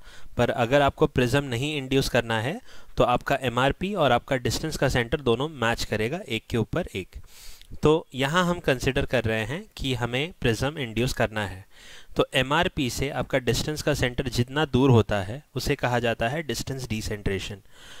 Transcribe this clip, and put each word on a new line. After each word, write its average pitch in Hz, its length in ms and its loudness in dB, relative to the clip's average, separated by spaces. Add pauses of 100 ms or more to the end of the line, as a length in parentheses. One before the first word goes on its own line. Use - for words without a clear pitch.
(380)
पर 120 120 2
अगर 123 320 4
आपको 143 260 4
प्रिज्म 131 360 2
नहीं 139 340 -2
इंड्यूस 131 320 0
करना 117 320 2
है 156 200 -4 (360)
तो - 60 4
आपका 123 380 2
एमआरपी 135 520 0
और 151 180 4
आपका 120 240 2
डिस्टेंस 127 420 -2
का 139 120 2
सेंटर 123 320 0
दोनों 123 280 0
मैच 117 340 0
करेगा 113 360 -2 (100)
एक 113 200 -4
के 123 80 -2
ऊपर 147 380 -2
एक। 95 200 -8 (680)
तो 156 320 4
यहाँ 143 300 2
हम 175 140 0
कंसीडर 135 460 0
कर 120 180 0
रहे 110 220 0
हैं 160 200 -8 (120)
कि 135 160 -2
हमें 123 480 -2
प्रिज्म 131 360 0
इंड्यूस 117 360 -2
करना 107 340 -2
है। 92 180 -12 (500)
तो 135 180 2
एमआरपी 143 560 2
से 135 200 -2
आपका 139 300 -2
डिस्टेंस 127 420 0
का 151 120 2
सेंटर 131 340 -2
जितना 135 380 0
दूर 135 240 6
होता 104 320 6
है 107 220 -8 (120)
उसे 139 200 -2
कहा 123 240 0
जाता 117 280 0
है 151 160 -4
डिस्टेंस 131 460 -6
डिसेंट्रेशन, 104 680 -4 (420)